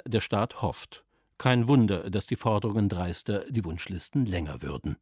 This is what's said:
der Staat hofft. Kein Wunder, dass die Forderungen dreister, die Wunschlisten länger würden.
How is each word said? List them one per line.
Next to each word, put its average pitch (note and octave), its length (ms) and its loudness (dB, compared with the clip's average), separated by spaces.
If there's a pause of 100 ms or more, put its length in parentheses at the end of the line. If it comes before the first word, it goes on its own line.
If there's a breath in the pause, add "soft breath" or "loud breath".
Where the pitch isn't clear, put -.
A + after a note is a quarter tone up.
der A2+ 140 2
Staat - 420 -2
hofft. - 400 -4 (360)
Kein B2 280 4
Wunder, A2 420 4
dass G2 200 -2
die - 80 -2
Forderungen G#2 520 2
dreister, F2+ 600 -4
die A2 140 -2
Wunschlisten F2 640 -4
länger E2 360 -4
würden. C#2+ 400 -6